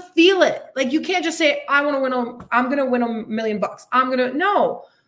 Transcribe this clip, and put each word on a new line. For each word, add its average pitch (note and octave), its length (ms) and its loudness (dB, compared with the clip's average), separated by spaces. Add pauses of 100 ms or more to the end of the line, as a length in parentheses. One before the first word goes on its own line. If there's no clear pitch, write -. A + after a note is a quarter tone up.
(160)
feel F4+ 280 6
it. - 200 0 (120)
Like, C4 180 -2
you D#4 80 0
can't F4+ 220 -2
just D#4+ 140 -2
say, C#4+ 300 0
"I C#4+ 160 2
wanna D4 160 -2
win C4 140 -2
a, B3 240 -4 (140)
I'm B3 180 0
gonna C#4 160 0
win B3 160 0
a A#3 80 0
million A3 500 -4
bucks. - 320 -8
I'm B3+ 180 0
gonna," B3+ 220 0
no. D#4 540 0 (220)